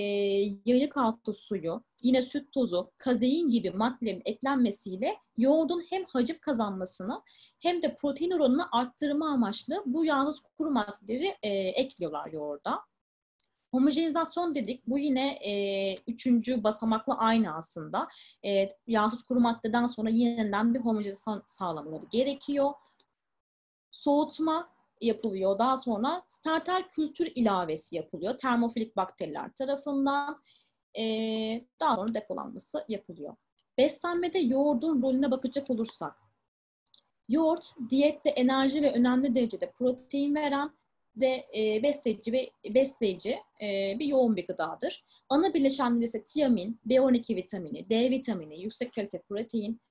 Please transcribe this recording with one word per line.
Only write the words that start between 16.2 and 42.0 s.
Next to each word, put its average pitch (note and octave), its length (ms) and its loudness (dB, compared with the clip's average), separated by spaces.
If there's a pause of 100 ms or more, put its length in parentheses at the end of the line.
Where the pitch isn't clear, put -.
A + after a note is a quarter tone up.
basamakla A3 540 0
aynı A3 400 2
aslında. E3 500 -6 (380)
E, G3 220 2 (200)
yağsız A3 360 2
kuru B3 160 2
maddeden A#3 460 2
sonra A3 240 -2
yeniden A3+ 640 2
bir C4 60 0
homojenizasyon G#3+ 680 -4
sağlamaları D#3 640 -8
gerekiyor. C#4 640 0 (1160)
Soğutma D#4 800 0 (320)
yapılıyor. G3 580 0
Daha C4 180 4
sonra B3+ 500 -2
starter E4+ 640 -2
kültür D#4 460 -2
ilavesi F3+ 600 0
yapılıyor F3 420 -6
termofilik A#3 580 0
bakteriler F3 600 -6
tarafından. C#4 840 -2 (580)
E, A3+ 40 -2 (760)
daha D4+ 160 2
sonra G#3+ 180 -2
depolanması - 760 -8
yapılıyor. E3 480 -10 (420)
Beslenmede F4 640 0
yoğurdun C#4 600 2
rolüne C4 300 2
bakacak C4 380 -2
olursak, A3 460 -4 (1120)
yoğurt D#4+ 360 2 (240)
diyette D4 400 4
enerji C4+ 520 2
ve C#4 120 4
önemli B3 420 4
derecede A3+ 360 0
protein C#4 640 -2
veren D4 360 0 (440)
de, C4 320 2 (100)
e, G#3+ 260 2
besleyici A#3+ 500 0